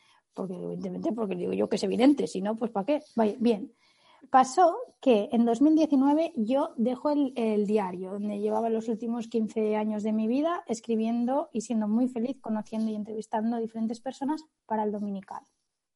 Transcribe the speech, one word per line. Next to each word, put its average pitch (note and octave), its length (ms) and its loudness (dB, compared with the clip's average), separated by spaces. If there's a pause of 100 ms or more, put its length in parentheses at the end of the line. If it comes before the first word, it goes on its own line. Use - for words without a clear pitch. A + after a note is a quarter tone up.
(360)
Porque, F#3+ 180 -6
evidentemente, F3+ 580 -6
porque G#3+ 240 -4
digo F3+ 180 -4
yo G#3 140 0
que G#3 100 -2
es - 60 -4
evidente, G3 440 4
si - 140 -6
no, G#3+ 140 -4
pues A3+ 140 -4
¿para G3 160 -4
qué? D4 160 0 (140)
Vale, A3 240 2
bien. A3 340 0 (560)
Pasó E4 480 6 (240)
que G#3+ 300 4
en A#3 140 4
dos A#3 180 4
mil D#4 120 6
diecinueve D4+ 600 4
yo C4 420 0
dejo B3 320 0
el, C#4+ 260 2
el G#3+ 300 0
diario, F#3 460 -2
donde G#3 280 -6
llevaba G#3+ 300 -2
los A3 180 -2
últimos A#3 400 -4
quince G#3+ 480 -2
años G#3+ 280 -2
de G#3+ 100 0
mi A3 140 0
vida D#4 400 0
escribiendo A#3 840 -2
y G#3+ 100 -4
siendo A3 260 -2
muy A#3 200 2
feliz, B3+ 320 -4
conociendo A3 520 -4
y G#3+ 40 -4
entrevistando A3 640 -4
a - 20 -2
diferentes A3+ 400 -4
personas C#4 440 -4 (240)
para A3 160 0
el G#3+ 80 0
dominical. G3+ 500 -8 (540)